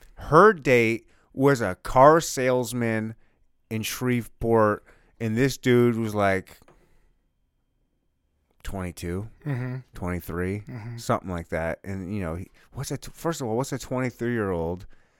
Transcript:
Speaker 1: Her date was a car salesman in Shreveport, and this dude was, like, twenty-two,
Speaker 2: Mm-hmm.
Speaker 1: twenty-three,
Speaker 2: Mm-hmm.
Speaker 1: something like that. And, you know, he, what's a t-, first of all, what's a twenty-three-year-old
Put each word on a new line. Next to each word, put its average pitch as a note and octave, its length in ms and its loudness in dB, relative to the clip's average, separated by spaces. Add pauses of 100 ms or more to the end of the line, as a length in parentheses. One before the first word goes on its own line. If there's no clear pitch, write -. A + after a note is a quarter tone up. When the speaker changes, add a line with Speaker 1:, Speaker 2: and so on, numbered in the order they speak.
(160)
Speaker 1:
Her F#3+ 380 6
date A#2+ 520 2 (280)
was C3+ 280 2
a F#2 140 -2
car D3+ 460 6
salesman A#2+ 920 -2 (560)
in A2 140 -4
Shreveport, A2+ 1000 0 (360)
and A2 180 -2
this C3 200 2
dude A#2+ 400 4
was, A2 180 -4
like, G2 420 0 (2000)
twenty-two, F#2 640 -8 (180)
Speaker 2:
Mm-hmm. B2+ 300 -6 (180)
Speaker 1:
twenty-three, F2+ 680 -6 (100)
Speaker 2:
Mm-hmm. A#2 280 -12
Speaker 1:
something A2+ 320 -4
like E2+ 200 -8
that. E2 340 -4
And, F#2+ 320 -8
you G2+ 60 -6
know, E2 140 -6
he, F2+ 140 -12 (220)
what's - 200 -10
a C3+ 60 -6
t-, - 160 -16
first D#3+ 280 -6
of B2 60 -4
all, A2 100 -2
what's C3+ 160 -4
a C3 60 -4
twenty-three-year-old A2 1080 -4 (340)